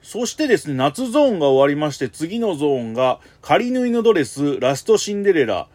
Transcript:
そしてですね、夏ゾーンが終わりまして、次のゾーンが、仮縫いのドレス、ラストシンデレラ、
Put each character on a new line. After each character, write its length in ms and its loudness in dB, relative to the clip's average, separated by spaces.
そ 220 -6
し 80 -8
て 120 -2
で 120 4
す 100 -8
ね、 60 -4
夏 360 -2
ゾ 140 4
ー 120 2
ン 20 -6
が 80 2
終 160 6
わ 40 6
り 140 0
ま 100 -2
し 60 -12
て、 140 -6
次 280 -8
の 180 -2
ゾ 100 -2
ー 240 -2
ン 20 -10
が、 280 0
仮 300 0
縫 160 -2
い 40 -2
の 120 0
ド 100 4
レ 140 2
ス、 340 -4
ラ 160 0
ス 60 -12
ト 160 2
シ 160 -4
ン 80 -4
デ 100 2
レ 140 2
ラ、 280 -4